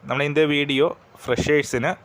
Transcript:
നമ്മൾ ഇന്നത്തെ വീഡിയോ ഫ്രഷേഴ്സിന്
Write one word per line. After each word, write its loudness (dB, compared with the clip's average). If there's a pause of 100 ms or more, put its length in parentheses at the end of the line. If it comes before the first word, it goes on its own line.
നമ്മൾ -2
ഇന്നത്തെ 2
വീഡിയോ 2 (380)
ഫ്രഷേഴ്സിന് 0 (160)